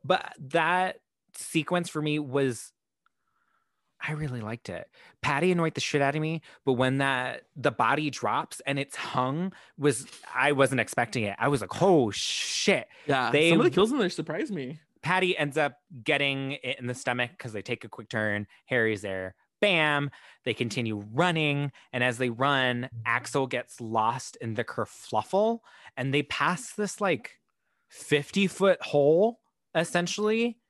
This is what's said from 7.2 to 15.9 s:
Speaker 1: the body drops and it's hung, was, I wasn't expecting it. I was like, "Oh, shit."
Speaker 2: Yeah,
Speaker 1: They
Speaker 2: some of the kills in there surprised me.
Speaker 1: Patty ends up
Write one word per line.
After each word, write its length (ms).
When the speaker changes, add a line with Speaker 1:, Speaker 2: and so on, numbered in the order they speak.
Speaker 1:
the 140
body 400
drops 560
and 120
it's 180
hung, 560
was, 280
I 180
wasn't 300
expecting 420
it. 140
I 100
was 140
like, 200
"Oh, 280
shit." 760
Speaker 2:
Yeah, 240
Speaker 1:
They 200
Speaker 2:
some 100
of 40
the 60
kills 220
in 60
there 120
surprised 420
me. 280
Speaker 1:
Patty 340
ends 200
up 220